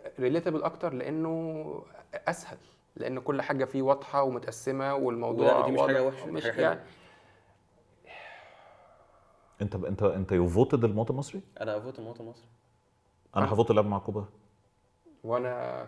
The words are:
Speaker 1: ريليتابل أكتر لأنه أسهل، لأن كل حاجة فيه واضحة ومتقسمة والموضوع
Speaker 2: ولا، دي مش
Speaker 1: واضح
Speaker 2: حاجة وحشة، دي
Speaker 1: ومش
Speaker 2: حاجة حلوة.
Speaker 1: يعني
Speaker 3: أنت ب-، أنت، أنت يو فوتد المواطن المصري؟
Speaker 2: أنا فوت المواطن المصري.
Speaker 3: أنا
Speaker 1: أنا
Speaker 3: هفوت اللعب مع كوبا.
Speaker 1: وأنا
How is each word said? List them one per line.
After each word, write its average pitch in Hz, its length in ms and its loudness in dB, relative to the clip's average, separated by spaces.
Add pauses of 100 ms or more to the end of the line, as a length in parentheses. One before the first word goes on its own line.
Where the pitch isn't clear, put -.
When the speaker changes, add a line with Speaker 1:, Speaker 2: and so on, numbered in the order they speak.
(200)
Speaker 1:
ريليتابل 156 440 0
أكتر 165 300 -4
لأنه 156 720 -4 (640)
أسهل، - 300 -6 (380)
لأن 127 240 -6
كل 139 220 -2
حاجة 135 240 0
فيه 135 160 -4
واضحة 139 420 2
ومتقسمة 135 720 -2
والموضوع 120 640 2
Speaker 2:
ولا، 131 80 4
دي 135 60 2
مش 135 80 2
Speaker 1:
واضح 139 140 4
Speaker 2:
حاجة 131 140 4
وحشة، 135 180 -6
دي 160 60 -8
Speaker 1:
ومش 156 120 -6
Speaker 2:
حاجة 113 100 -2
حلوة. 104 140 2
Speaker 1:
يعني 82 120 0 (2750)
Speaker 3:
أنت 104 140 -4
ب-، 90 100 -4
أنت، 95 180 -2
أنت 95 280 2
يو 90 160 6
فوتد 117 360 4
المواطن 110 300 2
المصري؟ 143 280 -6 (200)
Speaker 2:
أنا 107 180 -4
فوت 123 200 -12
المواطن 113 240 -14
المصري. 117 220 -18 (880)
Speaker 3:
أنا 101 100 4
Speaker 1:
أنا 107 80 2
Speaker 3:
هفوت 113 180 6
اللعب 104 140 8
مع 101 140 -2
كوبا. 101 260 -6 (960)
Speaker 1:
وأنا 123 640 -4